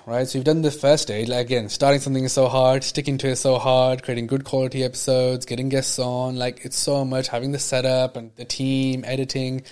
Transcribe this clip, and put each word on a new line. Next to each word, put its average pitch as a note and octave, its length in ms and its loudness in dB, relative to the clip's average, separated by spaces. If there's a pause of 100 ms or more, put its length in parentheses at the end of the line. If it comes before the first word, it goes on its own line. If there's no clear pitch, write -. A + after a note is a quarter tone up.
right? A#2+ 200 -2
So C3 120 -4
you've B2+ 80 -2
done D#3+ 160 4
the D3+ 80 2
first D3 320 4
stage, A2 260 -4
like, B2 160 0
again, A#2 240 0
starting C#3 320 4
something C3+ 240 -2
is B2+ 80 -2
so C3 160 4
hard, C3 340 4
sticking C#3 360 -2
to C3+ 100 -2
it C3 80 0
so C3 220 2
hard, B2+ 440 4
creating A#2 240 -4
good C3+ 180 -2
quality C3 380 -2
episodes, B2+ 600 0
getting B2+ 240 -4
guests C3 300 -2
on, B2+ 380 -2
like, B2 280 -6
it's B2+ 140 -8
so C#3 260 0
much, C3 240 -2
having B2+ 240 -4
the C#3+ 60 -4
setup C3 580 0
and A2+ 200 -14
the B2 100 -14
team, C3+ 600 -2
editing, C3 640 -4